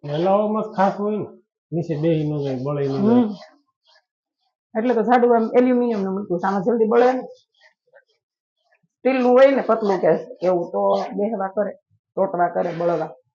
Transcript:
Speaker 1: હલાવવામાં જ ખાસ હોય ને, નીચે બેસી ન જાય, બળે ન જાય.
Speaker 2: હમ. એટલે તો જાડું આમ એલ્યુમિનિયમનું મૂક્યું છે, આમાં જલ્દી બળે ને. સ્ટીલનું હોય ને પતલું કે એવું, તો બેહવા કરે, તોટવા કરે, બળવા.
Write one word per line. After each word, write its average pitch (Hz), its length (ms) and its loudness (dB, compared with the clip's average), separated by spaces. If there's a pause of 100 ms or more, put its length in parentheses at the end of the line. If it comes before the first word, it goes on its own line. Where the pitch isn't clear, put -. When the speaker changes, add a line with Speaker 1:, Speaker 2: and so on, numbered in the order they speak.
Speaker 1:
હલાવવામાં 196 580 0
જ - 140 -10
ખાસ 190 200 0
હોય 208 220 -4
ને, 170 60 -6 (480)
નીચે 160 240 -4
બેસી 151 340 0
ન 147 140 -4
જાય, 135 200 -6
બળે 143 240 -4
ન 135 40 -4
જાય. 135 100 -2
Speaker 2:
હમ. 220 320 2 (1400)
એટલે 240 160 0
તો 220 80 0
જાડું 240 340 4
આમ 226 220 0
એલ્યુમિનિયમનું 240 560 0
મૂક્યું 190 260 -4
છે, 190 60 -4
આમાં 190 160 0
જલ્દી 220 260 0
બળે 247 240 4
ને. 254 100 -4 (1800)
સ્ટીલનું 247 340 0
હોય 269 180 8
ને 254 120 0
પતલું 202 380 0
કે 170 80 2 (340)
એવું, 175 300 -2
તો 196 320 0 (120)
બેહવા 202 320 -4
કરે, 208 240 -4 (440)
તોટવા 180 320 -2
કરે, 175 240 -4
બળવા. 165 380 -4 (240)